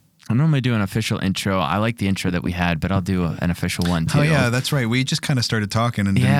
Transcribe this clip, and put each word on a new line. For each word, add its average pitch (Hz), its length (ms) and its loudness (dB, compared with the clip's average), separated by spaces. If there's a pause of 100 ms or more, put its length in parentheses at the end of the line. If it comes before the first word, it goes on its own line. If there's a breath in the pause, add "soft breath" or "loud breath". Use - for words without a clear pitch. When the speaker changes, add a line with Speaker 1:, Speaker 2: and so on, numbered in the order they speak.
(300)
Speaker 1:
I 110 40 2
normally 143 260 2
do 123 140 0
an 110 60 2
official 107 380 -2
intro. 95 420 -2
I 80 180 0
like 113 200 -2
the 98 100 -2
intro 98 220 -2
that 90 120 -2
we 87 100 -2
had, 87 260 0
but 87 140 -2
I'll 98 100 2
do 90 220 0
a, 80 160 -2
an 87 100 0
official 90 380 -2
one 82 180 0
too. 147 140 2
Speaker 2:
Oh, - 20 4
yeah, 143 280 2
that's 123 220 -2
right. 127 160 0
We 127 140 0
just 147 180 -2
kinda 127 220 -2
started 107 280 -2
talking 113 360 0
and 98 120 2
Speaker 1:
Yeah, 131 220 4